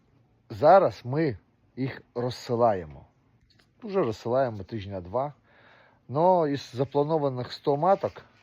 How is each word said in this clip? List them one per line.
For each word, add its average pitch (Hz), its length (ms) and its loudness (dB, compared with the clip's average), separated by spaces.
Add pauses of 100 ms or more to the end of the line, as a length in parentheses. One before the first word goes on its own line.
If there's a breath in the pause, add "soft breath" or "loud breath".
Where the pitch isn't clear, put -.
(480)
зараз 147 560 6
ми 131 340 -2 (380)
їх 127 260 -6 (120)
розсилаємо. 113 920 -2 (760)
Уже 196 200 -2
розсилаємо 117 640 -2
тижня 101 360 -10
два. 120 340 -6 (800 soft breath)
Но 170 360 4
із 139 260 -6
запланованих 139 760 -2
сто 143 240 -2
маток 175 480 0 (180)